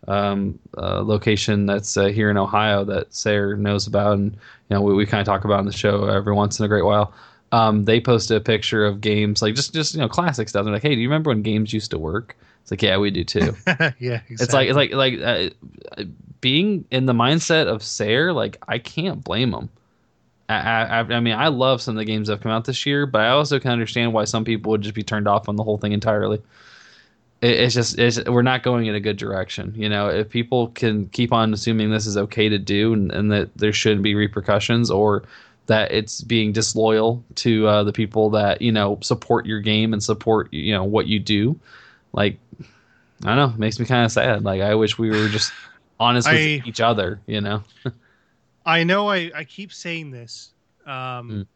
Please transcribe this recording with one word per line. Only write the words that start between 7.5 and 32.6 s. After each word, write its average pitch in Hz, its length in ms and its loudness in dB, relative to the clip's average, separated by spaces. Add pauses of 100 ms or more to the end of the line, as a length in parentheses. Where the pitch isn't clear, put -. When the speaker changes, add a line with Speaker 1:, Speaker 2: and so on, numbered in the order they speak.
Speaker 1:
Um, 110 360 4
they 113 120 4
posted 117 380 2
a 104 40 2
picture 107 440 0
of 101 160 0
games, 104 400 0
like, 110 140 0
just, - 180 -4
just, 156 220 -4
you 156 60 -4
know, 123 80 0
classic 131 420 -2
stuff. - 140 -2
They're 107 100 -2
like, 104 80 -4
"Hey, 151 120 2
do 113 60 0
you 117 80 0
remember 151 220 0
when 107 100 2
games 107 320 -2
used 107 200 -4
to - 60 -4
work?" 80 380 -6 (260)
It's - 80 -12
like, 98 120 -4
"Yeah, 98 160 4
we 101 120 2
do 90 140 -4
too." 104 360 0
Speaker 2:
<laughs> - 60 -6 (320)
Yeah, 123 300 -6
Speaker 1:
It's 120 240 -2
like, 135 160 4
Speaker 2:
exactly. - 0 -
Speaker 1:
it's 131 80 2
like, 139 160 2
like, 110 600 0 (440)
uh, 104 80 -8 (360)
being 170 500 0
in 131 160 0
the 127 60 2
mindset 143 560 2
of 107 140 -2
Sarah, 123 520 0
like, 110 240 -4 (100)
I 120 100 -2
can't 156 440 -8
blame 110 320 -2
'em. 62 140 -10 (800)
I, 110 80 0
I, 113 260 0
I, 113 180 -2
I 117 200 -2
mean, 117 140 0
I 131 140 0
love 131 320 0
some 120 160 -6
of - 20 -4
the 110 60 -4
games 107 240 -4
that 107 60 0
have 101 80 -12
come 110 100 -2
out 113 120 -2
this 127 200 -6
year, 143 220 0
but 123 160 0
I 113 60 4
also 139 320 2
can 127 100 -2
understand 117 420 0
why 107 120 2
some 110 200 -2
people 110 280 -2
would 107 100 0
just 101 120 -8
be 110 80 -6
turned 104 260 -2
off 101 200 0
on 104 80 -4
the 110 60 -2
whole 107 160 -2
thing 104 140 -2
entirely. 104 500 0 (1000)
It, 120 120 4
it's 120 220 2
just, 120 240 0
it's, 117 300 2
we're 123 140 4
not 131 200 2
going 120 240 0
in 107 80 -2
a 104 60 -2
good 104 160 -2
direction. 98 600 -6
You 107 120 -4
know, 104 200 0
if 104 200 -2
people 120 400 -2
can 107 420 -2
keep 120 220 0
on 113 220 2
assuming 107 360 0
this 107 160 0
is 101 100 -2
okay 104 320 0
to 104 100 0
do 101 340 0